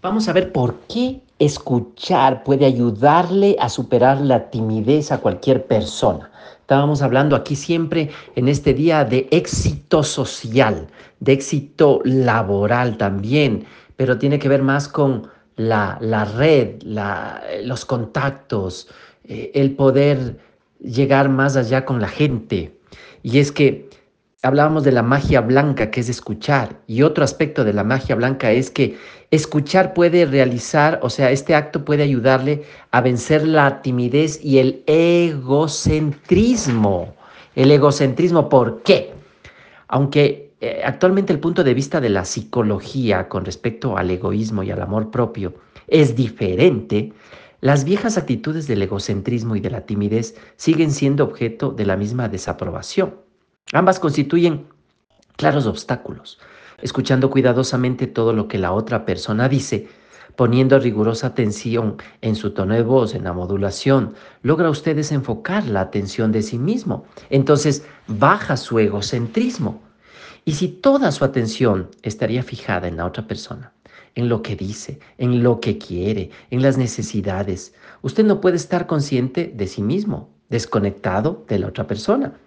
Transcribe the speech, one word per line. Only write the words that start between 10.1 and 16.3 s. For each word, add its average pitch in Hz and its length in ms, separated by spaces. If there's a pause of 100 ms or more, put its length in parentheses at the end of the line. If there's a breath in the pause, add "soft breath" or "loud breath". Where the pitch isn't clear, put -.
de 131 140
éxito 143 720
laboral 113 920
también, 107 680 (320 loud breath)
pero 127 220
tiene 139 200
que 139 100
ver 135 140
más 139 240
con 139 400 (300 loud breath)
la, 107 440
la 110 240
red, 120 580